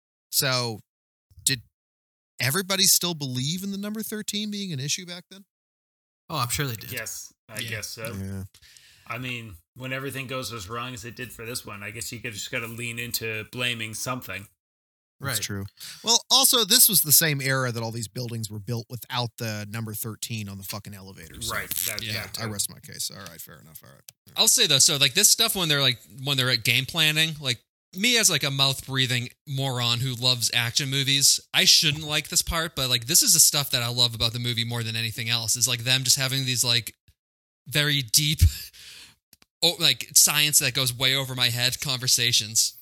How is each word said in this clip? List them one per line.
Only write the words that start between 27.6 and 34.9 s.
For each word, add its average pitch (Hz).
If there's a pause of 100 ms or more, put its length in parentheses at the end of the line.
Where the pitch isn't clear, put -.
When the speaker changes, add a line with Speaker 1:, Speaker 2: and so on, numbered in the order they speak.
Speaker 4:
me 233
as, 220
like, 151
a 147
mouth-breathing 131 (180)
moron 123
who 131
loves 120
action 120
movies, 139 (140)
I 175
shouldn't 156
like 151
this 175
part, 165
but, 131
like, 120
this 143
is 277
the 131
stuff 143
that 127
I 117
love 120
about 117
the 120
movie 120
more 117
than 113